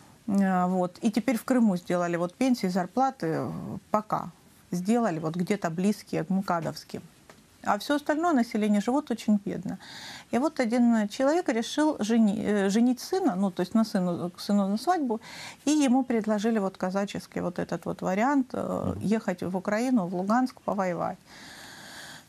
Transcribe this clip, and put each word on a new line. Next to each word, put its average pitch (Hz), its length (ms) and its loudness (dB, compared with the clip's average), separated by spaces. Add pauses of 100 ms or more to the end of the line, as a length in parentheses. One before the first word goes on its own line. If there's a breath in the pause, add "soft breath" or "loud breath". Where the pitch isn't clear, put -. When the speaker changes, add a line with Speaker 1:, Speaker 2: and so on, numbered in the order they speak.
(280 loud breath)
Speaker 1:
Э, 190 400 2
вот. 180 360 0
И 233 80 4
теперь 240 260 0
в - 60 -8
Крыму 233 320 4
сделали 175 420 -2
вот 175 180 -2
пенсии, 247 320 2
зарплаты, 190 580 0
э, 147 520 -4 (120)
пока - 420 -2 (400)
сделали 185 480 2
вот 160 160 -2
где-то 180 340 0
близкие 170 540 -2
к - 60 -6
мкадовским. 170 720 -2 (640)
А 202 120 2
всё 285 180 -2
остальное 311 380 2
население 214 480 2
живут 277 280 0
очень 220 360 2
бедно. 180 320 -6 (540 loud breath)
И 226 60 2
вот 302 220 0
один 233 480 4
человек 302 400 0
решил 285 520 0
жени-, 220 440 2
э, 202 260 2
женить 240 300 2
сына, 359 360 0
ну, 196 140 0
то 180 120 -4
есть - 120 -4
на 220 100 4
сыну, 180 460 -2
к - 100 -18
сыну 202 280 2
на 202 100 0
свадьбу, 277 420 0 (460 loud breath)
и 277 40 2
ему 269 340 4
предложили 220 560 0
вот 190 180 -2
казаческий 190 640 -4
вот 175 160 -4
этот 170 280 -4
вот 175 160 -6
вариант, 247 520 0
э, - 400 -4
Speaker 2:
Мгм. 190 200 0
Speaker 1:
ехать 196 280 -4
в 180 140 -4
Украину, 208 520 0
в 190 80 -6
Луганск, 226 460 0
повоевать. 185 560 -4 (1120 loud breath)